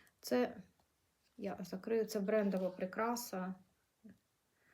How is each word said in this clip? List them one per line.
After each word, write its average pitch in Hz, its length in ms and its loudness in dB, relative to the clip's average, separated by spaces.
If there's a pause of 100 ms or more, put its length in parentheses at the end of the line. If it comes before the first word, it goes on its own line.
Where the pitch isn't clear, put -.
(220)
Це, - 360 0 (800)
я 196 220 -6
закрию, 214 460 0
це 214 140 -2
брендова 196 500 4
прикраса. 190 840 -2 (1200)